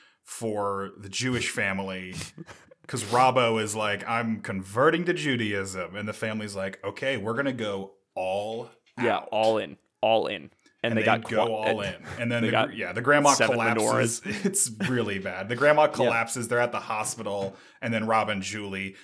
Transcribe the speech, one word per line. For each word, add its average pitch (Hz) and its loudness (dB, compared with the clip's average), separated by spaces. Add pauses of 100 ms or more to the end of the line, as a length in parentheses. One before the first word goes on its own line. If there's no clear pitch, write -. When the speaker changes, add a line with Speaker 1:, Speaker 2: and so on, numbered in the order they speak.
(260)
Speaker 1:
for 101 -4
the 101 -16
Jewish 123 -2
family. 95 -4 (360)
Speaker 2:
<laughs> - -20
Speaker 1:
'Cause 117 -6
Robbo 120 4
is 107 -4
like, 104 -2
"I'm 113 -2
converting 117 2
to 175 0
Judaism." 101 -2
And 104 -6
the 104 -6
family's 107 -6
like, 95 -6
"Okay, 135 -2
we're 110 -4
gonna 135 0
go 101 -6 (220)
all 104 -4 (320)
Speaker 2:
Yeah, 113 2
Speaker 1:
out." - -8
Speaker 2:
all 110 4
in. 82 -6 (240)
All 107 4
in. 98 -2 (480)
And 117 0
Speaker 1:
And 113 2
Speaker 2:
they 110 2
Speaker 1:
they 107 0
Speaker 2:
got 113 4
Speaker 1:
go 110 2
Speaker 2:
qua- 113 -2
Speaker 1:
all 107 0
in. 95 -4 (240)
And 120 -2
then 120 0
Speaker 2:
they 113 2
Speaker 1:
the - 0
Speaker 2:
got 110 4
Speaker 1:
gr-, 92 -12
yeah, 92 -6
the 110 -2
grandma 143 6
Speaker 2:
seven 120 4
Speaker 1:
collapses. 117 2
Speaker 2:
menorahs. 196 -6
Speaker 1:
<laughs> - -
It's 196 2 (200)
really 104 0
bad. 92 -6
The 123 -2
grandma 151 6
Speaker 2:
<laughs> - -
Yeah. 151 6
Speaker 1:
collapses. 117 0
They're 120 2
at 120 2
the 107 -4
hospital. 101 -4 (260)
And 117 -2
then 110 0
Rob 110 4
and 101 -2
Julie, 98 -6